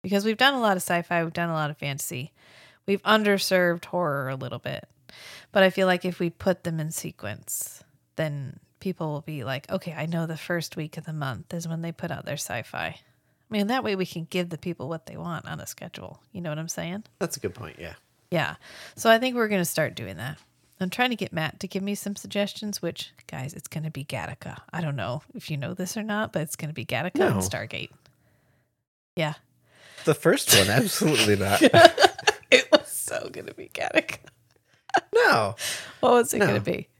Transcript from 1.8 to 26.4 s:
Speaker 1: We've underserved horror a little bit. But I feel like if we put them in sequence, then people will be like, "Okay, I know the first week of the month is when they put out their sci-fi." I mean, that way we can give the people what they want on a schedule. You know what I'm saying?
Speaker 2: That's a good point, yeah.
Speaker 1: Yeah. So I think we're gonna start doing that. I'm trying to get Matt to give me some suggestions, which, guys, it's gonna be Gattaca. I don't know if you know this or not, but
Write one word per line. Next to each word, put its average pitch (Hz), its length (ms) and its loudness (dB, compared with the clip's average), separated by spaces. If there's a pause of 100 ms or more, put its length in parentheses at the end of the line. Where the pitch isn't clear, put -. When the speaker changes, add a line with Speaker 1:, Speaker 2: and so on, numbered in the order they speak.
Speaker 1:
We've 196 180 0
underserved 190 800 4
horror 143 420 -2
a 135 80 -4
little 127 240 -8
bit. - 260 -8 (680)
But 196 100 8
I 190 60 8
feel 190 180 2
like 180 160 2
if 175 160 -4
we 175 100 0
put - 360 0
them 165 160 -4
in 160 100 -4
sequence, - 920 -10 (360)
then 143 420 -4 (220)
people 165 320 -4
will 147 80 -6
be 147 240 -8
like, 135 260 -6
"Okay, 175 220 -4
I 160 120 -6
know 165 200 -2
the 160 100 -6
first 170 400 -4
week 156 220 -8
of 156 80 -12
the 160 80 -8
month 139 400 -6
is 170 120 -6
when 165 160 -4
they 165 120 -6
put - 180 -8
out - 140 -8
their - 80 -6
sci-fi." - 540 -6
I - 120 -10 (500)
mean, 202 180 0
that 247 180 -2
way 208 100 0
we 185 100 -2
can 165 200 -8
give 180 240 -2
the 165 80 -8
people - 320 -6
what 165 160 -8
they - 100 -14
want 170 320 -8
on 160 140 -10
a - 60 -12
schedule. - 520 -14 (140)
You 185 80 -10
know 170 80 -6
what 151 100 -6
I'm 160 80 -8
saying? 170 380 -8 (140)
Speaker 2:
That's 165 180 -4
a - 20 -14
good 92 160 -4
point, 80 240 -14
yeah. 82 140 -12 (360)
Speaker 1:
Yeah. 151 260 -2 (420)
So 233 120 2
I 226 100 8
think 254 160 0
we're 226 120 2
gonna 196 160 2
start 156 320 -2
doing 95 220 -10
that. 131 200 -8 (440)
I'm 185 80 -2
trying 247 220 2
to 233 40 -2
get - 160 -6
Matt 160 300 -4
to 190 80 -8
give 190 140 -4
me 202 120 -2
some 202 220 -8
suggestions, 202 640 -6
which, - 320 -8 (140)
guys, 135 260 -8
it's - 160 -16
gonna 156 220 -6
be - 120 -10
Gattaca. - 540 -8 (160)
I 175 80 -4
don't 143 160 -2
know 123 240 -4 (120)
if - 160 -14
you 156 60 -4
know 139 180 -6
this - 220 -6
or 214 80 -6
not, 214 300 -4
but 156 80 -2